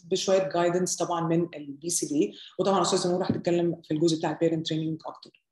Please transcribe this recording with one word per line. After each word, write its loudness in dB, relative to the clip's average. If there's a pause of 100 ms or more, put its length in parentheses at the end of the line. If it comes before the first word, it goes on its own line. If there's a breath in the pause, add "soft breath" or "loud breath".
بشوية 2
guidance 0
طبعًا -2
من 2 (140)
ال -12
بي -12
سي -2
بي. 2 (260 loud breath)
وطبعًا 2
أستاذة 2
نور 0
هتتكلم 0
في -6
الجزء 2
بتاع -2
البيرنت 0
تريننج -4
أكتر. -16